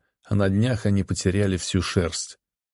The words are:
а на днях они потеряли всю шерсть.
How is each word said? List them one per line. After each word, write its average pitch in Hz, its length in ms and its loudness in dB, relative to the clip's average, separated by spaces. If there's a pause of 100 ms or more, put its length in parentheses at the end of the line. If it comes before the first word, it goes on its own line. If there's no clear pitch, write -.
(240)
а - 120 -2
на 101 140 4
днях 110 360 0
они 101 180 2
потеряли 95 540 0
всю - 240 -2
шерсть. - 580 -4 (340)